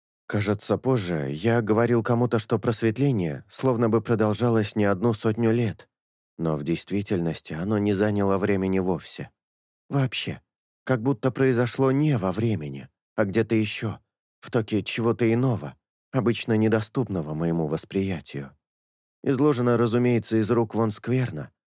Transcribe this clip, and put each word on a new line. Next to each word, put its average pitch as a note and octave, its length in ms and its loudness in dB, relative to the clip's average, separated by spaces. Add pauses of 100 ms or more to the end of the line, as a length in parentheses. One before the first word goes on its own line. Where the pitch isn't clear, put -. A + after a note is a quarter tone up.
(280)
Кажется, G#2 500 0
позже F2+ 540 0
я A2+ 300 0
говорил A2+ 420 2
кому-то, A#2+ 360 0
что G#2+ 200 -2
просветление A2 920 -2
словно A#2+ 400 0
бы A2 120 2
продолжалось A2 760 2
не G#2 100 2
одну G2+ 280 2
сотню A2 380 0
лет, A#2 380 -2 (520)
но D#2+ 160 0
в D2 60 -6
действительности E2+ 920 -4
оно F#2+ 240 -2
не G#2 160 2
заняло G2+ 440 2
времени F#2+ 420 0
вовсе. F2 500 -4 (600)
Вообще, - 520 -2 (420)
как B2+ 200 0
будто C3 280 0
произошло C3 600 2
не D3 260 2
во F#2+ 140 -2
времени, D#2 580 -4 (260)
а A2 100 0
где-то G#2+ 300 0
ещё, G#2+ 440 -2 (400)
в - 100 -20
токе G#2+ 340 0
чего-то A#2 480 0
иного, A2+ 440 0 (360)
обычно A2+ 460 0
недоступного G#2+ 760 0
моему E2 320 0
восприятию. D#2+ 920 -6 (680)
Изложено, B2 540 2
разумеется, A#2 600 2
из G#2+ 120 2
рук A#2 240 0
вон A2 180 2
скверно, A#2+ 600 -4 (220)